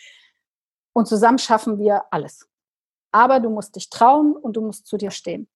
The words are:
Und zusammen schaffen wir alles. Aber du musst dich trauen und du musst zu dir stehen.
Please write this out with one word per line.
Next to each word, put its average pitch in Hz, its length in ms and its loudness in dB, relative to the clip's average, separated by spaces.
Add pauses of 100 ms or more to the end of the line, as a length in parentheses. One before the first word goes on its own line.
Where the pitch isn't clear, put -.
(920)
Und 233 160 0
zusammen 226 300 2
schaffen 220 420 -2
wir 208 320 0
alles. - 360 -8 (640)
Aber 247 300 4
du 226 100 -2
musst 214 240 -10
dich - 160 -16
trauen 294 460 4
und 233 200 -10
du 226 40 -4
musst 214 260 -10
zu 214 100 -6
dir 196 140 -8
stehen. 185 460 -12